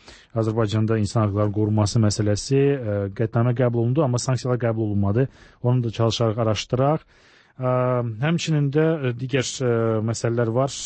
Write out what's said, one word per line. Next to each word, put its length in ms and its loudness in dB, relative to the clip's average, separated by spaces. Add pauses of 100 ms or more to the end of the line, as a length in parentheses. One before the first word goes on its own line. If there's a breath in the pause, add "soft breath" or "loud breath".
(340 loud breath)
Azərbaycanda 640 0
insan 300 0
hüquqlarının 260 0
qorunması 480 2
məsələsi, 580 0
e, 420 0 (160)
qətnamə 400 0
qəbul 260 2
olundu, 180 2
amma 160 0
sanksiyalar 440 -2
qəbul 260 -2
olunmadı. 400 2 (340 loud breath)
Onu 220 2
da 60 -2
çalışaraq 520 0
araşdıraq. 640 0 (460 soft breath)
Ə, 180 -4 (520)
həmçinin 500 0
də, 120 2 (120)
ə, 160 -2
digər, 320 -2
ə, 280 -2 (360)
məsələlər 480 0
var, 160 0 (140)